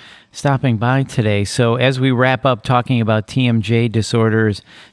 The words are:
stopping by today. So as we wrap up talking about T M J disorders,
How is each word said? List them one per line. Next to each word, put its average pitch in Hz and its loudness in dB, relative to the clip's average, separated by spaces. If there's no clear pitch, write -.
stopping 135 -2
by 127 0
today. 107 -2
So 117 0
as 131 0
we 131 0
wrap 127 0
up 123 0
talking 123 0
about 107 0
T 131 0
M 113 2
J 117 0
disorders, 110 0